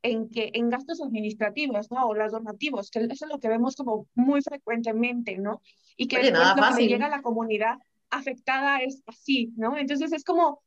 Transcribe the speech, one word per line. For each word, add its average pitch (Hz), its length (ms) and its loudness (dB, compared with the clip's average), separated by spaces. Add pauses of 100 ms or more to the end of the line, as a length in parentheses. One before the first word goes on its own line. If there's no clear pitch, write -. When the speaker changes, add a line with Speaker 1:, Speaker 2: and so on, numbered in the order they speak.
Speaker 1:
en 233 280 -2
que, 226 240 -4
en 233 160 2
gastos 269 300 -4
administrativos, 214 880 -4
¿no? 254 160 0
O 214 80 0
los 214 180 0
donativos, 226 580 -6
que 226 100 -2
eso 277 260 -4
es 311 40 -12
lo 285 80 -6
que 233 100 -2
vemos 240 280 0
como 226 380 -4
muy 277 280 4
frecuentemente, 233 960 -2
¿no? 208 220 -4 (360)
Y 240 120 -2
que 254 100 0
Speaker 2:
Oye, 262 120 6
Speaker 1:
después 165 100 4
Speaker 2:
nada 185 160 8
Speaker 1:
lo 277 60 6
que - 0 -
le 240 60 6
Speaker 2:
fácil. 240 200 6
Speaker 1:
llega 214 180 2
a 302 40 -2
la 285 120 -6
comunidad 226 560 -2 (320)
afectada 269 680 -2
es 262 280 -6
así, 233 500 -2
¿no? 226 200 -2
Entonces 294 360 -2
es 302 120 -4
como 330 420 2